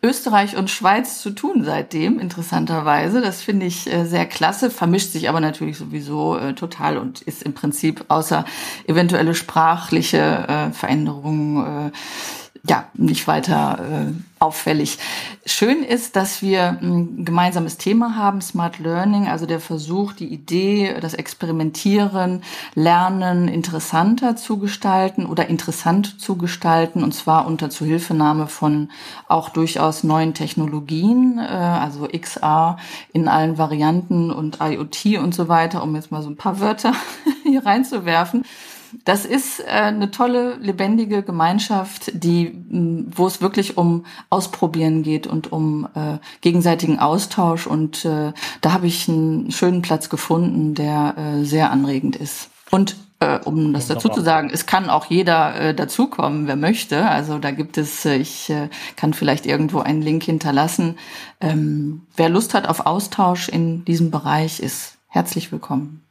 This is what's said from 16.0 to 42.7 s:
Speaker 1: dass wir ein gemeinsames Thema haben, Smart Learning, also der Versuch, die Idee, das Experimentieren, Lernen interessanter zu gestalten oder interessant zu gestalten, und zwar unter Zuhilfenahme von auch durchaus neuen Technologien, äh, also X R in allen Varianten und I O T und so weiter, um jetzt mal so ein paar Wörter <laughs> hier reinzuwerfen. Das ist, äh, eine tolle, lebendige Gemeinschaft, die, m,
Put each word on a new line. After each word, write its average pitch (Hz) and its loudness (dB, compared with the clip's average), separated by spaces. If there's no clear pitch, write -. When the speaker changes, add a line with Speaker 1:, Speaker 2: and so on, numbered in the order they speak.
Speaker 1:
dass 190 -2
wir 185 2
ein 175 -2
gemeinsames 175 0
Thema 226 2
haben, 202 0
Smart 175 -4
Learning, 185 0
also 165 -2
der 165 -2
Versuch, 165 -4
die 143 -10
Idee, 190 0
das 165 -6
Experimentieren, 180 0
Lernen 180 4
interessanter 175 2
zu 220 -4
gestalten 190 0
oder 170 0
interessant 170 0
zu 190 -2
gestalten, 170 2
und 156 0
zwar 156 2
unter 160 -2
Zuhilfenahme 156 0
von 151 0
auch 160 0
durchaus 156 0
neuen 160 4
Technologien, 160 0
äh, 226 -4
also 151 -2
X - -8
R 160 2
in - 2
allen 160 4
Varianten 165 2
und 156 -4
I 156 -2
O 151 -4
T 202 0
und 170 0
so 175 -2
weiter, 170 2
um 151 -2
jetzt 156 -10
mal 151 -6
so 151 -10
ein 147 -10
paar 196 -4
Wörter 214 0
<laughs> - -4
hier 269 2
reinzuwerfen. 202 2
Das 202 2
ist, - -2
äh, - -8
eine 208 2
tolle, 247 0
lebendige 202 0
Gemeinschaft, 190 0
die, 170 2
m, 165 -2